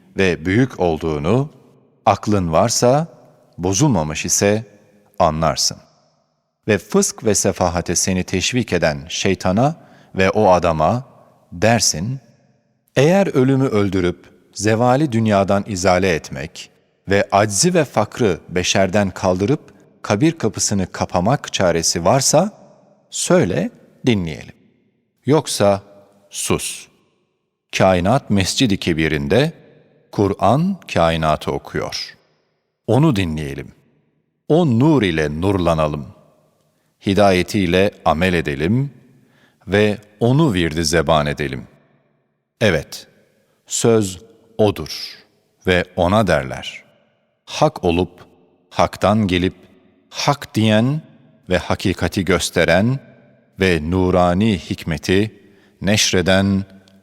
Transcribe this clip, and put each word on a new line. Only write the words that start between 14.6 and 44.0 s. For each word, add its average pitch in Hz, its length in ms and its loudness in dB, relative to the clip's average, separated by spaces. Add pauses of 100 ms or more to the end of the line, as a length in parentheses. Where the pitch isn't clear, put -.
dünyadan 101 560 2
izale 92 480 0
etmek - 560 -12 (380)
ve 98 220 2
aczi 104 420 2
ve 165 120 2
fakrı 104 540 -2 (100)
beşerden 95 600 0
kaldırıp 98 640 -2 (280)
kabir 117 300 0
kapısını 101 600 -4
kapamak 95 640 -2
çaresi 85 520 0
varsa, 143 460 2 (580)
söyle, 180 600 0 (360)
dinleyelim. 87 500 -2 (720)
Yoksa 104 560 0 (480)
sus." - 580 -6 (880)
Kainat 95 520 2
Mescid-i 101 480 0
Kebir'inde 80 760 0 (580)
Kur'an 113 680 0 (140)
kainatı 80 580 0
okuyor. - 680 -8 (680)
Onu 135 280 4
dinleyelim. 76 560 -6 (800)
O 147 300 2
nur 143 220 4
ile 78 400 -2
nurlanalım. 82 680 0 (960)
Hidayetiyle 95 840 2 (140)
amel 85 280 2
edelim 85 580 -2 (760)
ve 104 300 2 (220)
onu 131 340 2
virdi 82 320 0
zeban 78 400 2
edelim. 69 420 -6 (920)
Evet, - 460 -2 (600)
söz 107 540 0 (360)